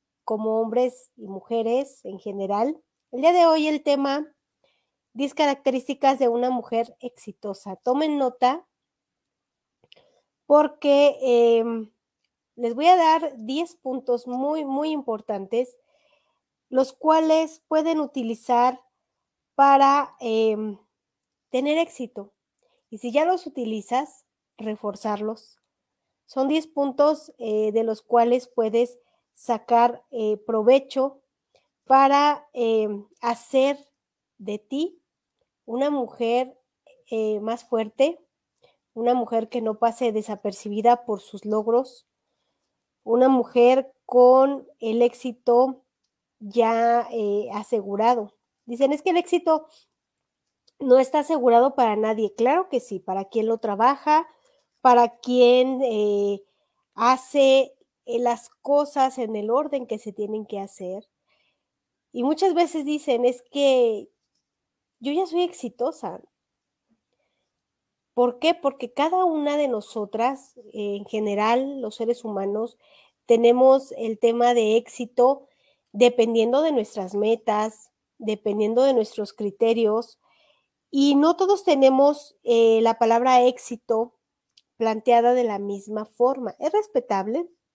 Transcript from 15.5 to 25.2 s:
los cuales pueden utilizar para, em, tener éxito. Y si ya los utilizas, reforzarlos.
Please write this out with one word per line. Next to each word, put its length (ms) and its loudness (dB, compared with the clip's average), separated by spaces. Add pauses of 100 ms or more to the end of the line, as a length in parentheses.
los 240 -2
cuales 760 0
pueden 320 0
utilizar 840 -2 (760)
para, 640 4
em, 580 -2 (720)
tener 280 -2
éxito. 560 -8 (560)
Y 100 -16
si 120 -10
ya 140 2
los 220 -2
utilizas, 800 -8 (320)
reforzarlos. 1000 -8 (680)